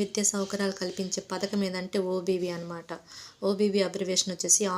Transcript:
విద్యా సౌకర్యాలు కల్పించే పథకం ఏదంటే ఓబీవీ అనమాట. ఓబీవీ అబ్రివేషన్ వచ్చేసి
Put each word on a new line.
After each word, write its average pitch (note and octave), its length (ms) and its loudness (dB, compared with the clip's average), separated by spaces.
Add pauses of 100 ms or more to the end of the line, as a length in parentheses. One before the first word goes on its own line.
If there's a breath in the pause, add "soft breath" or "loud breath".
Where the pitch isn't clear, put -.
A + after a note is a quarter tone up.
విద్యా G3+ 300 0
సౌకర్యాలు G3 500 0
కల్పించే F#3 400 -4 (100)
పథకం G3+ 360 0
ఏదంటే F#3 320 -2 (140)
ఓబీవీ F3+ 420 0
అనమాట. E3+ 340 -10 (600 loud breath)
ఓబీవీ G3+ 400 4
అబ్రివేషన్ F#3 440 0
వచ్చేసి F3+ 300 4 (140)